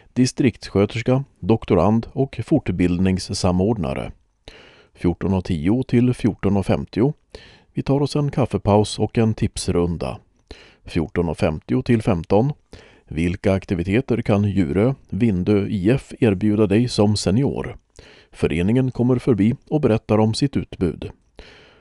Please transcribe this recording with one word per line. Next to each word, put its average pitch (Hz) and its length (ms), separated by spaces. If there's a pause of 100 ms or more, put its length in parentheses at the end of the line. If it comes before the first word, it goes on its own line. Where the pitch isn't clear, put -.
(140)
distriktssköterska, 127 1120 (160)
doktorand 107 720
och 135 320
fortbildningssamordnare. 92 1700 (840)
Fjorton 85 400
och 95 120
tio 95 380
till 123 300
fjorton 101 440
och 95 80
femtio. 101 480 (600)
Vi 135 100
tar 143 180
oss 143 140
en 147 160
kaffepaus 101 680
och 107 180
en 113 160
tipsrunda. 87 840 (680)
Fjorton 85 440
och 76 80
femtio 101 440
till 117 200
femton. 104 520 (600)
Vilka 87 400
aktiviteter 98 680
kan 101 220
Djurö, 95 500 (160)
Vindö 98 580
I 98 220
F - 300
erbjuda 104 480
dig 113 220
som 107 260
senior? 101 600 (540)
Föreningen 110 600
kommer 123 280
förbi 117 360 (140)
och 151 120
berättar 110 360
om 110 160
sitt - 240
utbud. - 520 (720)